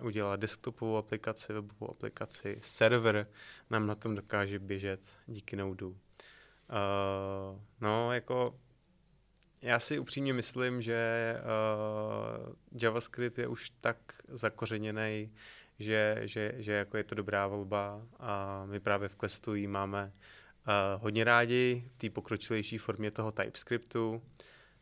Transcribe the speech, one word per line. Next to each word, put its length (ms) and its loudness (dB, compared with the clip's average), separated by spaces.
udělat 360 0
desktopovou 560 -2
aplikaci, 560 -4
webovou 380 -6
aplikaci, 720 -8
server 640 6
nám 160 2
na 80 0
tom 200 -4
dokáže 440 0
běžet 420 -4
díky 300 -10
Node. 300 -4
Eh, 880 0
no, 320 2
jako, 420 0
já 160 2
si 200 0
upřímně 340 -2
myslím, 500 0
že, 120 0
eh, 1160 -2
JavaScript 680 0
je 100 -2
už 220 -8
tak 160 2
zakořeněnej, 1000 -2
že, 440 2
že, 340 -2
že 160 -4
jako 240 0
je 80 0
to 100 -6
dobrá 320 2
volba 560 -2
a 460 -4
my 140 -4
právě 280 2
v 80 -10
Questu 380 -2
ji 120 0
máme, 460 -2
eh, 580 -10
hodně 280 2
rádi 600 6
v 40 -20
té 120 -2
pokročilejší 680 -2
formě 320 -2
toho 220 -2
TypeScriptu, 880 -2